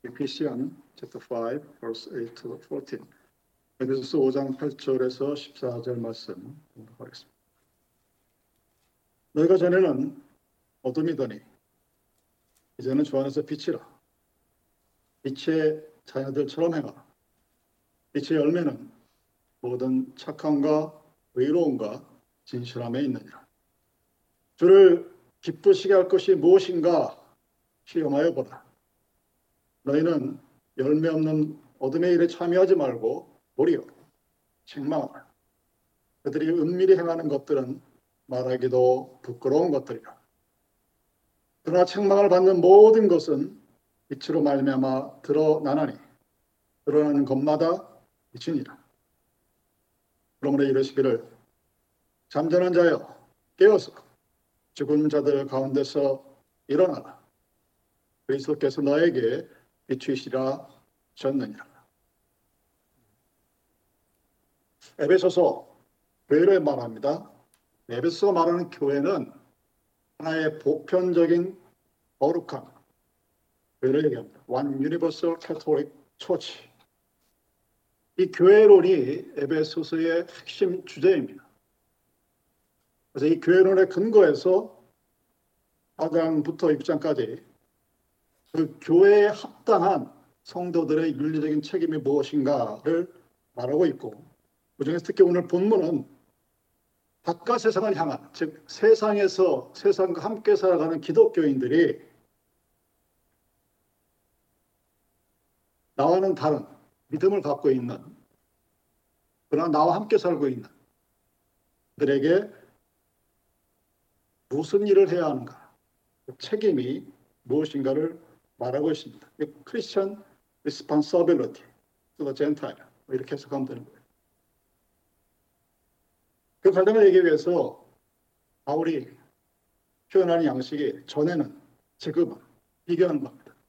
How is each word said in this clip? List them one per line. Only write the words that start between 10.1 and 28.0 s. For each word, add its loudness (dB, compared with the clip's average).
어둠이더니 -6
이제는 -2
주 -4
안에서 -4
빛이라. -8
빛의 -2
자녀들처럼 -4
행하라. -10
빛의 -4
열매는 -2
모든 -4
착함과 -2
의로움과 -2
진실함에 -8
있느니라. -10
주를 6
기쁘시게 2
할 4
것이 2
무엇인가 2
시험하여 -2